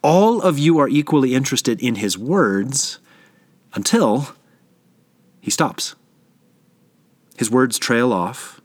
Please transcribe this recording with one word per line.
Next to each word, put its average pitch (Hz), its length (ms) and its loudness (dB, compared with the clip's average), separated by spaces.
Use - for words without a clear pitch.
All 196 400 4
of 170 160 2
you 156 220 4
are 139 80 2
equally 139 480 2
interested 127 460 -2
in 120 140 -2
his 98 220 -4
words 127 800 -2
until 135 560 0
he - 100 -6
stops. - 420 -4
His 110 160 -4
words 127 260 2
trail 120 360 0
off - 520 -8